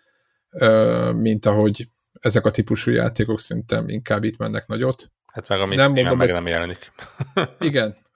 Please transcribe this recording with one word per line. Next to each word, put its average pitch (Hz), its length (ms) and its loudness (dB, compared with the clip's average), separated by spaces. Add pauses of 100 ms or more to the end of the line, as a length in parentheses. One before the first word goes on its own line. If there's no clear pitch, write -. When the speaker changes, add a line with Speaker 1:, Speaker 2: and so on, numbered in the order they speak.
(500)
Speaker 1:
ö, 110 600 2
mint 110 340 0
ahogy 107 440 2 (300)
ezek 107 260 0
a 107 60 4
típusú 110 400 -2
játékok 117 480 0
szerintem 113 500 -4
inkább 107 340 -4
itt 110 140 -4
mennek 110 300 -6
nagyot. 127 440 -6 (220)
Speaker 2:
Hát - 140 -14
meg 98 120 0
ami 98 160 0
Speaker 1:
Nem 139 160 4
Speaker 2:
Steam-en 131 120 2
Speaker 1:
mondom, 127 140 2
Speaker 2:
meg 87 100 4
Speaker 1:
hogy 87 160 -2
Speaker 2:
nem 85 100 -2
jelenik. 85 380 -6 (360)
<laughs> - 420 -4
Speaker 1:
Igen, 117 280 -2 (180)